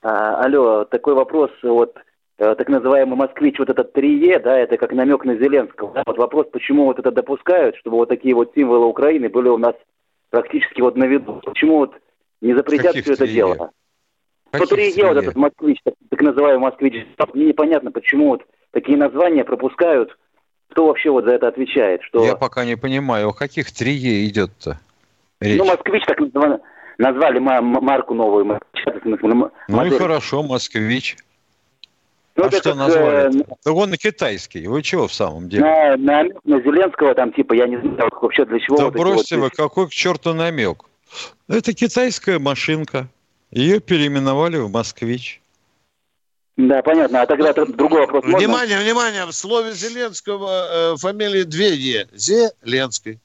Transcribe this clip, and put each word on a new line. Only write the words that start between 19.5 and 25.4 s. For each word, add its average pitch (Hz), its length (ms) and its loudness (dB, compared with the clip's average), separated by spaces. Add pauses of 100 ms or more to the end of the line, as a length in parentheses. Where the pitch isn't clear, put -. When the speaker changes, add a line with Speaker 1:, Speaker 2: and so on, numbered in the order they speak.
Speaker 1:
Кто 160 160 2
вообще 151 240 2
вот 127 140 2
за 120 60 4
это 123 160 2
отвечает? 117 560 0
Что 117 220 2
Speaker 2:
Я 107 100 2
пока 123 300 -4
не 120 100 -4
понимаю, 131 540 -2
о 101 40 -6
каких - 380 -8
три 123 220 -4
е 117 340 -2
идет-то 95 520 -6 (600)
речь? 104 200 0